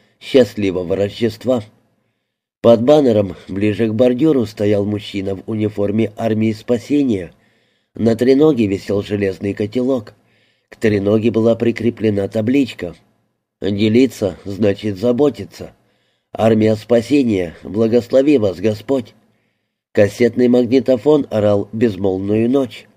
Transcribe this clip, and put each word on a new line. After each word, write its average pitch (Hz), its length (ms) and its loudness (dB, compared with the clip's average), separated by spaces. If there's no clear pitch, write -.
«Счастливого 95 800 0
Рождества». 107 680 -2
Под 117 220 4
баннером, 120 540 2
ближе 104 400 -2
к 107 60 -4
бордюру, 127 520 2
стоял 104 380 -2
мужчина 101 540 -6
в 90 100 -18
униформе 107 720 -2
армии 110 340 0
спасения. 113 800 -2
На 113 220 0
треноге 131 500 4
висел 98 340 -2
железный 101 520 -4
котелок. 123 600 -4
К - 80 -20
треноге 107 560 0
была 113 240 2
прикреплена 110 720 -2
табличка 110 680 -2
«Делиться 107 840 0
значит 101 540 -4
заботиться». 117 760 -4
«Армия 110 400 2
спасения, 110 840 0
благослови 117 800 2
вас 95 200 -2
Господь». 107 540 -4
Кассетный 110 560 2
магнитофон 127 840 2
орал 104 420 0
безмолвную 101 800 -2
ночь. 131 480 -4